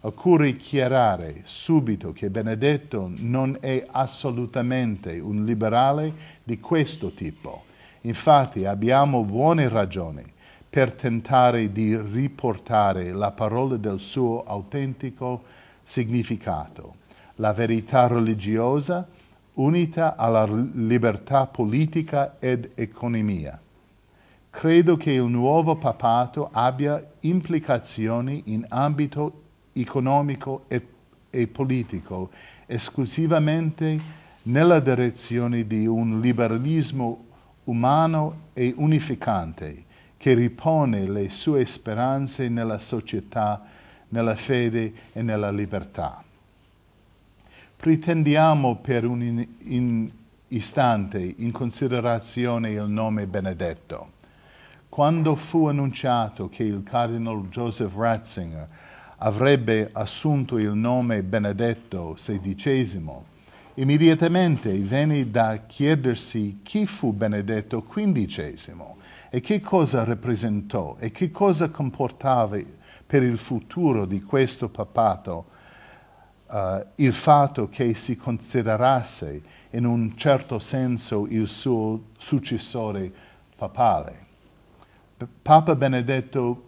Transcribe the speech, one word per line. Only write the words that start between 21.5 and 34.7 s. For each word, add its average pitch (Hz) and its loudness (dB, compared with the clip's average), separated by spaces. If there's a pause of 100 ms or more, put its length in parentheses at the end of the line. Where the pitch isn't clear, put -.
ed 127 -2
economia. 104 -4 (920)
Credo 165 6
che 151 0
il 127 4
nuovo 147 2
papato 123 0
abbia 135 0 (180)
implicazioni 139 -2
in 110 -4
ambito 147 -2 (300)
economico 135 -2
e, - -2 (440)
e 120 0
politico, 104 -4 (360)
esclusivamente 156 0 (440)
nella 156 6